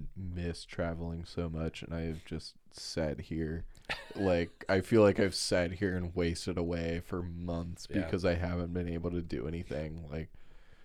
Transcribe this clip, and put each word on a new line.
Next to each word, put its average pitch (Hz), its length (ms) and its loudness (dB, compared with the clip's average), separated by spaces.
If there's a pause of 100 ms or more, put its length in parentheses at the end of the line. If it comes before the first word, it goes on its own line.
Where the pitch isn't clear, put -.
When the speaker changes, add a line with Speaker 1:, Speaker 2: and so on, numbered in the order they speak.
(160)
Speaker 1:
miss 87 480 -4
traveling 85 600 -2
so 85 240 -4
much, 80 340 -2
and - 120 -6
I 82 80 -2
have 82 220 -4
just - 320 -8 (160)
sat - 480 -2
here. 80 440 -2 (240)
Speaker 2:
<laughs> - 60 -6 (220)
Speaker 1:
Like, 90 520 2
I 95 120 6
feel 110 220 8
like 101 160 10
I've 98 160 4
sat 90 380 2
here 92 240 0
and 87 180 -2
wasted 87 420 0
away 85 480 0
for 90 180 -4
months 85 680 -4
Speaker 2:
Yeah. 101 120 0
Speaker 1:
because 87 220 0
I 87 100 6
haven't 87 380 0
been 87 160 -2
able 85 220 -2
to 87 120 0
do 73 260 -4
anything. 80 600 -4
Like, 78 220 -6 (540)